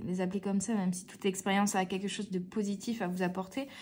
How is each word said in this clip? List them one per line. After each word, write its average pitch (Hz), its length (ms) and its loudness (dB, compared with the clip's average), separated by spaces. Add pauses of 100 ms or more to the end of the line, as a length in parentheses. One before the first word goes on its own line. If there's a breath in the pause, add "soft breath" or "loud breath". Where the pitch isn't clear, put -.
les 180 160 -2
appeler 185 200 0
comme 196 200 2
ça, 226 140 0
même 185 180 2
si 180 140 -6
toute - 180 -12
expérience 196 500 4
a 190 120 4
quelque 190 220 -2
chose 196 220 -4
de 185 80 0
positif 202 640 -2
à 185 60 0
vous 180 160 0
apporter, 185 440 -2 (160 loud breath)